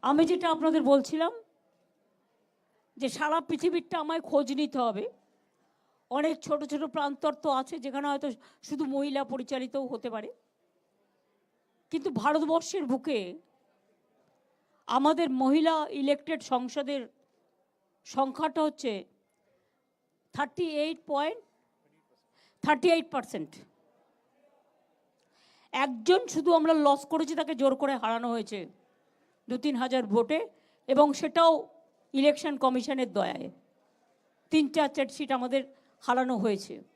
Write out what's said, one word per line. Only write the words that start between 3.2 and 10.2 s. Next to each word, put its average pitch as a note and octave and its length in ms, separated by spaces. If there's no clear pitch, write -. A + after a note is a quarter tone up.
পৃথিবীরটা E4+ 540
আমায় E4 260
খোঁজ C#4+ 180
নিতে C#4 260
হবে। G#3+ 180
অনেক D4+ 180
ছোট D4 140
ছোট D4 120
প্রান্তর D4 380
তো D#4 60
আছে C4+ 160
যেখানে C#4 260
হয়তো C#4 160
শুধু D4+ 160
মহিলা C#4 260
পরিচালিতও C4 600
হতে A#3+ 220
পারে, G#3+ 140